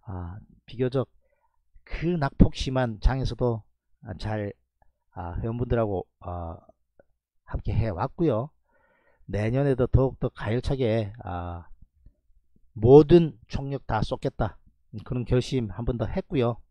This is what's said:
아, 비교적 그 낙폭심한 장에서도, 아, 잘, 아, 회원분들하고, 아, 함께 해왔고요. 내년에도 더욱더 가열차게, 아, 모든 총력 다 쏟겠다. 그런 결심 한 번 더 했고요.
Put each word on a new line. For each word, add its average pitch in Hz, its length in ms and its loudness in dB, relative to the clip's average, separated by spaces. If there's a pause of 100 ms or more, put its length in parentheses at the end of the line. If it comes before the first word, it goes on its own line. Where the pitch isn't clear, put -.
아, 92 320 -10 (260)
비교적 127 420 -2 (760)
그 - 240 -6
낙폭심한 135 920 2
장에서도, 120 600 0 (440)
아, 104 120 -10
잘, 104 360 -6 (580)
아, 87 240 -12
회원분들하고, 117 720 -2 (140)
아, 85 360 -10 (840)
함께 - 300 -6
해왔고요. 117 760 0 (800)
내년에도 123 580 0
더욱더 127 420 2
가열차게, 113 840 -2 (100)
아, 87 440 -10 (1040)
모든 143 640 8 (100)
총력 139 380 -8
다 110 160 -2
쏟겠다. - 560 -4 (480)
그런 123 180 -6
결심 123 460 0
한 113 160 -10
번 120 120 -2
더 110 80 -2
했고요. 120 520 -2 (140)